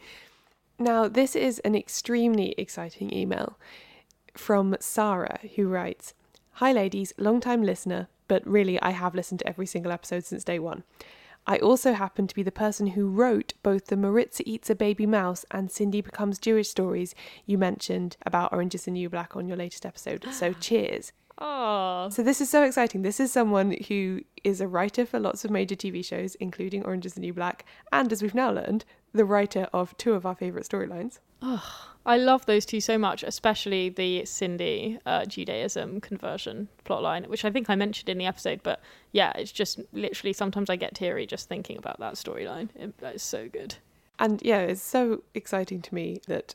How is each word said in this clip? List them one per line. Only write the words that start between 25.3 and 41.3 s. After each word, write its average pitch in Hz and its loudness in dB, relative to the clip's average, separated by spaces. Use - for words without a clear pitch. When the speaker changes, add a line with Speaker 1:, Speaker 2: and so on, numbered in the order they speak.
Speaker 1:
of 208 0
major 196 0
T 190 -6
V 175 -6
shows, 180 -6
including 190 -6
Orange 180 -4
is 180 -10
the 190 -10
New 175 -6
Black, 175 -6
and 247 4
as 202 -2
we've 208 -2
now 247 2
learned, 208 -2
the 214 6
writer 202 2
of 180 -2
two - 2
of 190 0
our 180 -2
favourite 180 -6
storylines. 190 -6
Speaker 2:
Ugh, 247 -4
I 240 6
love 254 6
those 214 4
two 214 -2
so 220 2
much, 202 0
especially 196 0
the 180 -2
Cindy, 180 -2
uh, - 2
Judaism 185 -4
conversion - -8
plotline, 170 -2
which 220 -6
I 214 2
think 220 -2
I 196 4
mentioned 208 -2
in 185 -2
the 185 -2
episode, 185 -4
but - -2
yeah, 196 4
it's - -8
just - -4
literally 202 -4
sometimes 196 -2
I 185 2
get 180 -6
teary - -4
just - -10